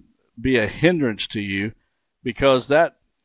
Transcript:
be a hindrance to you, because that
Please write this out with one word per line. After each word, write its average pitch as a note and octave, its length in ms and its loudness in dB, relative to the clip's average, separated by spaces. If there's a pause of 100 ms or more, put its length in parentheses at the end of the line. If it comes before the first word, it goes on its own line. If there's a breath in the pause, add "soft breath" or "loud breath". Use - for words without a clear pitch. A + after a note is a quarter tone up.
(400)
be B2+ 180 0
a G#2+ 100 0
hindrance B2+ 640 0
to G#2+ 120 -6
you, G2 300 -6 (500)
because C3 460 0
that D3 300 2 (280)